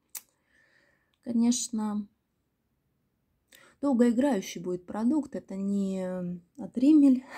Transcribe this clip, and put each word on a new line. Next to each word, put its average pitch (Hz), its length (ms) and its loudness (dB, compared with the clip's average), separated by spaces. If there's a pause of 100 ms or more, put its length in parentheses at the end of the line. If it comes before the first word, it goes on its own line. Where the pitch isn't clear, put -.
(1200)
конечно, 226 840 -2 (1800)
Долгоиграющий 240 760 2
будет 180 280 -8
продукт, 254 480 -4
это 190 200 -10
не 190 520 -4 (500)
от - 180 -14
Rimmel, 277 460 6 (160)